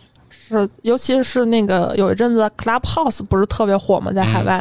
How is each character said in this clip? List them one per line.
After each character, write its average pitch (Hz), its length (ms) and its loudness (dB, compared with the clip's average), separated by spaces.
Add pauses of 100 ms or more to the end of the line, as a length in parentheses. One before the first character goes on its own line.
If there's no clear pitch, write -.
(280)
是， 214 400 -4 (140)
尤 233 140 0
其 262 260 0
是 247 240 0
那 226 180 2
个 185 320 0
有 190 160 2
一 - 20 2
阵 233 200 0
子 220 140 2 (100)
Clubhouse 247 640 -2
不 196 160 0
是 202 80 2
特 - 180 -2
别 196 100 2
火 196 240 0
吗？ 196 140 -4
在 190 100 0
海 185 220 0
外， 190 160 0